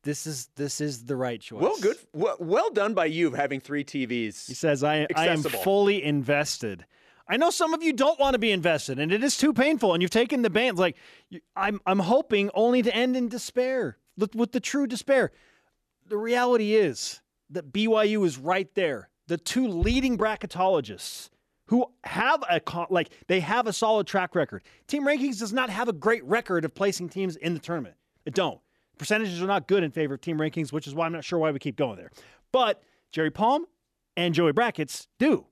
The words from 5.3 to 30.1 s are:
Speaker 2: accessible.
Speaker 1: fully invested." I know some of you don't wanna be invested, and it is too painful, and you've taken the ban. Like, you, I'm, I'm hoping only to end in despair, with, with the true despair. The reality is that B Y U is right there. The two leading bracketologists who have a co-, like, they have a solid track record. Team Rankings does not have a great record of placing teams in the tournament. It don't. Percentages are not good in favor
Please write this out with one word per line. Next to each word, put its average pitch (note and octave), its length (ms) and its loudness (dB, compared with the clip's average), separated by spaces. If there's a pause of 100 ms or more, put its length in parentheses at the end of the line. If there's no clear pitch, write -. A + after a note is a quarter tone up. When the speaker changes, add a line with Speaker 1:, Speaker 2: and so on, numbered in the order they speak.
Speaker 2:
accessible. - 220 -4
Speaker 1:
fully G3+ 420 2
invested." C#3+ 800 -2 (440)
I G#3 80 -2
know E4 140 4
some D#4+ 220 0
of E4 120 -4
you D#4 80 2
don't C4+ 260 2
wanna C#4 220 4
be A3 100 2
invested, D#3+ 480 0
and D#3+ 140 0
it A3 100 0
is C#4 140 0
too C#4+ 180 2
painful, A#3 400 2
and F3 80 2
you've F#3 80 0
taken A#3+ 320 2
the A3 80 2
ban. A3 240 2
Like, F3 220 2 (340)
you, - 100 -16 (160)
I'm, G3 300 -2
I'm F#3+ 140 2
hoping G3+ 520 2
only A#3+ 300 4
to G3+ 120 0
end B3+ 220 0
in B3 120 -2
despair, B3 680 -4 (220)
with, G3+ 160 -2
with A#3 180 0
the B3+ 80 -2
true C#4 280 -2
despair. B3 420 2 (800)
The G#3 100 -4
reality A#3 560 2
is F3 480 0 (260)
that D3 240 -10
B G#3+ 140 0
Y A3 160 4
U G#3 220 2
is D3+ 140 0
right F#3 360 -2
there. C#3+ 340 -2 (200)
The E3+ 100 -2
two B3+ 300 -2
leading A3+ 500 0
bracketologists F#3 1120 -2 (360)
who A#3+ 200 4 (180)
have C4+ 460 0
a E3+ 100 2
co-, E3+ 300 -8
like, F3 200 0 (180)
they F3+ 120 2
have A3 280 0
a G3 40 -4
solid G#3+ 360 2
track F#3 260 -2
record. C#3+ 280 -2 (260)
Team C#4+ 160 -2
Rankings C#4 340 0
does G#3 140 -6
not B3+ 180 -2
have A#3 180 -2
a A3 40 -2
great F#3 320 0
record F3 400 0
of D#3 100 -6
placing F#3+ 340 -2
teams F#3 280 -4
in E3+ 180 -2
the D#3 60 -6
tournament. D3+ 340 -8 (320)
It - 80 -8
don't. E3 260 0 (380)
Percentages G3 420 -2
are F#3 60 -2
not F#3+ 220 0
good F#3+ 160 4
in D3 80 -2
favor C#3+ 220 -2